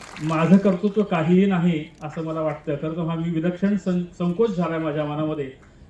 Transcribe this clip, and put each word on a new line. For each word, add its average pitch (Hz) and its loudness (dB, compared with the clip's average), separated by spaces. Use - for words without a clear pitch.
माझं 160 4
कर्तृत्व 202 2
काहीही 180 4
नाही 170 0
असं 160 -8
मला 160 -6
वाटतं. 151 -4
खरं 160 -6
तर 175 -4
हा 165 -2
मी 165 -4
विलक्षण 175 0
सं-, 180 -2
संकोच 180 0
झालाय 165 -2
माझ्या 151 -2
मनामध्ये 147 -4